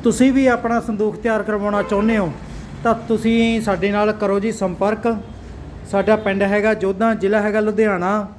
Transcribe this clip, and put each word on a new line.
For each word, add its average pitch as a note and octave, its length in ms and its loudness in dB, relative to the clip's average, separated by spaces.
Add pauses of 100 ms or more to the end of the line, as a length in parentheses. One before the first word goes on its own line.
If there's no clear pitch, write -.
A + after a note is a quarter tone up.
ਤੁਸੀਂ B3 300 4
ਵੀ C4 140 4
ਆਪਣਾ A#3 320 2
ਸੰਦੂਖ G#3+ 380 -2
ਤਿਆਰ A3 260 -2
ਕਰਵਾਉਣਾ G#3 380 0
ਚਾਹੁੰਦੇ G#3+ 360 2
ਹੋ F3 140 0 (520)
ਤਾਂ A#3 100 2 (140)
ਤੁਸੀਂ A3+ 540 2
ਸਾਡੇ G3+ 300 0
ਨਾਲ G#3 220 2
ਕਰੋ G3+ 260 0
ਜੀ G#3+ 120 -2
ਸੰਪਰਕ। G#3+ 640 -2 (760)
ਸਾਡਾ G3+ 240 2
ਪਿੰਡ G3 280 0
ਹੈਗਾ G#3 300 2
ਜੋਧਾਂ, G3 420 0
ਜ਼ਿਲ੍ਹਾ G#3 260 0
ਹੈਗਾ G#3 180 0
ਲੁਧਿਆਣਾ। G#3 680 0 (120)